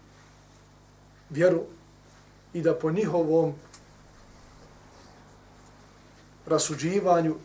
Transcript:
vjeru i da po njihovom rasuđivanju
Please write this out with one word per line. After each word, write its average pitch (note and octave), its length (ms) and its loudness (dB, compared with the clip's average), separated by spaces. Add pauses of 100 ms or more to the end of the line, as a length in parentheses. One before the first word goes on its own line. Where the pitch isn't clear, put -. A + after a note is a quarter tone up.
(1300)
vjeru E3 320 2 (920)
i E3+ 80 -6
da D#3 140 2
po D#3+ 160 -2
njihovom D#3+ 640 0 (3000)
rasuđivanju D#3+ 1000 0